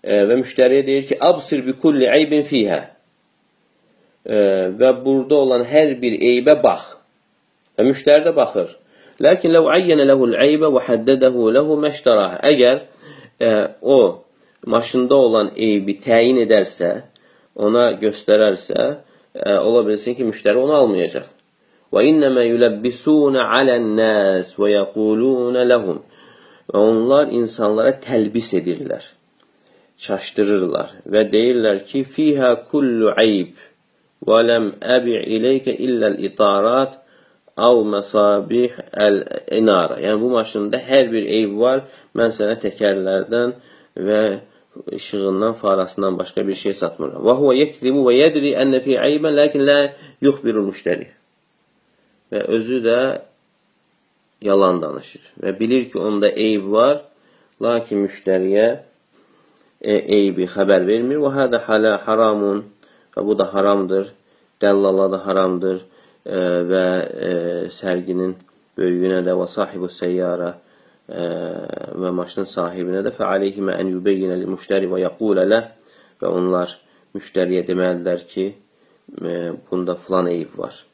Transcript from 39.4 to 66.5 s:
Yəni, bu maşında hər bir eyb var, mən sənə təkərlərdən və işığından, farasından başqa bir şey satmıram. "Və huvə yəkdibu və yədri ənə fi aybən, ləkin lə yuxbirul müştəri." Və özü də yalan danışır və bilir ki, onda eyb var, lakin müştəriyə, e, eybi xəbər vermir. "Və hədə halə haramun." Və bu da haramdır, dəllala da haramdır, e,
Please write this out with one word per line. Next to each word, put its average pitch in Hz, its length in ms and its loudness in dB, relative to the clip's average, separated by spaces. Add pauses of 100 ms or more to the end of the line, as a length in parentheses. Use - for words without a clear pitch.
Yəni, 107 200 -2
bu 123 100 -2
maşında 113 480 -2
hər 131 320 2
bir 110 140 -2 (140)
eyb 104 200 -2
var, 131 260 0 (300)
mən 117 160 0
sənə 110 340 -2
təkərlərdən 101 880 -2 (440)
və 104 420 -2 (480)
işığından, 98 640 -4
farasından 95 680 -2
başqa 98 280 -6
bir 95 80 -4
şey 98 180 -6
satmıram. - 500 -8
"Və 120 180 2
huvə 131 220 4
yəkdibu 139 460 -2
və 120 40 4 (100)
yədri 151 340 2
ənə 131 240 0
fi 131 160 -2
aybən, 147 440 0
ləkin 147 280 2
lə 143 220 2 (320)
yuxbirul 107 500 0
müştəri." - 340 -6 (1300)
Və 101 160 -4
özü 113 320 -2
də 120 400 0 (1200)
yalan 95 400 2
danışır - 380 -12 (220)
və 95 160 -6
bilir 117 320 -2
ki, 95 80 -8
onda 104 300 0
eyb 107 420 0
var, 135 320 2 (580)
lakin 113 460 -2
müştəriyə, 98 720 0 (1040)
e, 107 140 -2 (240)
eybi 92 280 0
xəbər 95 400 2
vermir. 120 320 0
"Və 139 180 0
hədə 123 300 0
halə 107 320 2
haramun." 104 680 0 (500)
Və 98 120 -4
bu 104 120 -2
da 95 60 2
haramdır, 98 600 -2 (540)
dəllala 98 520 2
da 95 140 -6
haramdır, 92 520 -2 (480)
e, 95 120 -6 (320)